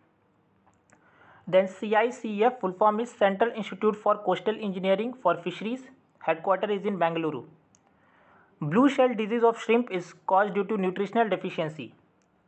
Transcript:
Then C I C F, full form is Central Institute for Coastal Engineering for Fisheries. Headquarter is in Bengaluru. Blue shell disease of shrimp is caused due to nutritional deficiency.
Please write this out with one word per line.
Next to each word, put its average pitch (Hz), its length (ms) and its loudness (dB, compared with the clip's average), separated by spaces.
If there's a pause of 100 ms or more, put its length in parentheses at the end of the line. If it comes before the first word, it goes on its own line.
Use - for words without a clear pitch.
(1500)
Then 185 180 4
C 208 300 -4
I 233 140 2
C 214 340 -2
F, 247 160 2
full 190 120 -2
form 214 280 2
is 240 100 -6
Central 196 460 2
Institute 208 400 -2
for 208 220 0
Coastal 208 420 -2
Engineering 196 600 -2
for 170 160 2
Fisheries. 190 440 -8 (400)
Headquarter 185 500 0
is 196 140 -2
in 202 120 -2
Bengaluru. 165 480 -2 (1160)
Blue 185 280 4
shell 254 260 2
disease 220 280 -2
of 226 180 4
shrimp 240 300 0
is 180 240 -6 (140)
caused 190 260 2
due 202 100 0
to 214 120 -2
nutritional 190 520 0
deficiency. 160 640 -4 (560)